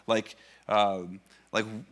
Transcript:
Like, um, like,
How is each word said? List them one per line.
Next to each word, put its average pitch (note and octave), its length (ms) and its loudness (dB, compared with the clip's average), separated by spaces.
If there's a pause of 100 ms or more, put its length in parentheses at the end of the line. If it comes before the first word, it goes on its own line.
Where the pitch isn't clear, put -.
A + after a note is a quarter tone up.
Like, A2 280 0 (320)
um, F#2+ 540 2 (320)
like, G#2+ 120 2 (260)